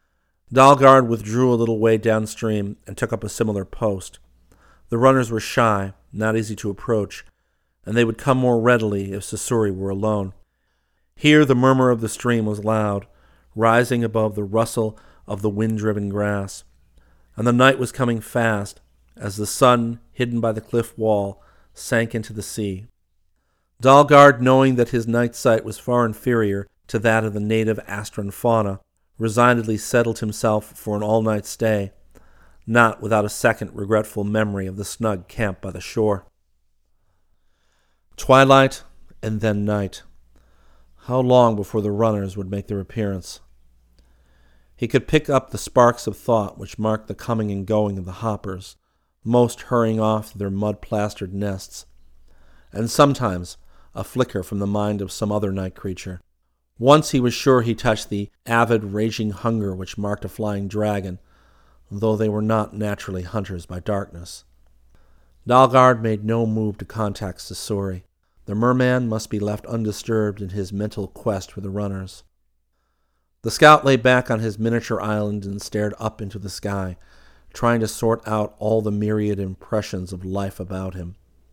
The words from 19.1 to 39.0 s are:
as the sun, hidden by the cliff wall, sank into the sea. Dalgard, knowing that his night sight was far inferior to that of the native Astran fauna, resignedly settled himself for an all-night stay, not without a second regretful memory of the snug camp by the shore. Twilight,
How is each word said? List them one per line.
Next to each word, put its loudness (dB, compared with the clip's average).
as -10
the -6
sun, 2
hidden -2
by 0
the -6
cliff -4
wall, 0
sank -2
into -8
the -8
sea. -8
Dalgard, 8
knowing 4
that 2
his -2
night 0
sight 2
was -10
far 0
inferior -2
to -4
that 2
of -4
the -4
native 0
Astran -8
fauna, 0
resignedly 2
settled 0
himself -4
for -6
an -4
all-night 0
stay, -2
not 4
without 2
a -6
second -2
regretful -2
memory -2
of -10
the -10
snug -4
camp -6
by -10
the -14
shore. -2
Twilight, 6